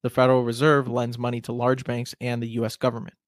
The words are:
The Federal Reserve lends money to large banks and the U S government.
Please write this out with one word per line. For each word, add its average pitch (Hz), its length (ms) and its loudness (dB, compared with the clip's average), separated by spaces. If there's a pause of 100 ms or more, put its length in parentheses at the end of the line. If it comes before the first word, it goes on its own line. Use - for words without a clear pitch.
The 123 80 -2
Federal 131 320 6
Reserve 131 460 2
lends 120 300 -4
money 120 240 -4
to 117 100 -8
large 123 320 0
banks 120 360 -6
and 120 220 -4
the 117 60 -6
U 117 160 -2
S 110 120 -4
government. 120 380 -2 (140)